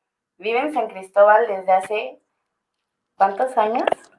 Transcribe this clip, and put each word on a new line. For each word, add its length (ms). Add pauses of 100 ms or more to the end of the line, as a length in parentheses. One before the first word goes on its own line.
(380)
Vive 220
en 140
San 140
Cristóbal 580
desde 260
hace, 500 (920)
¿cuántos 400
años? 280 (340)